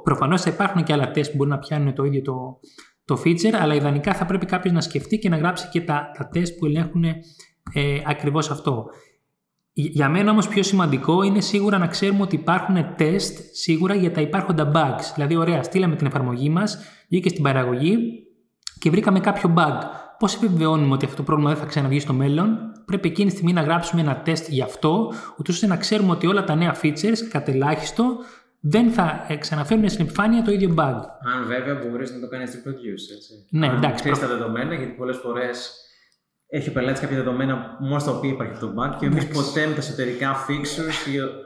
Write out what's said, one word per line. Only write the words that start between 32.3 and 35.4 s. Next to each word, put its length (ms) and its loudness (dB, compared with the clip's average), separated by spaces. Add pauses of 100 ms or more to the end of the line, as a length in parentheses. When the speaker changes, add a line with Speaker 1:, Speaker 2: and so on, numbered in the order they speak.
Speaker 2:
reproduce, 640 -12
έτσι. 340 -20
Speaker 1:
Ναι, 180 2
Speaker 2:
Αν 80 2
Speaker 1:
εντάξει, 280 2
Speaker 2:
ξέρεις 160 0
Speaker 1:
προ- 100 -4
Speaker 2:
τα 80 -2
δεδομένα, 360 -4
γιατί 180 -8
πολλές 260 -6
φορές 540 -6 (760)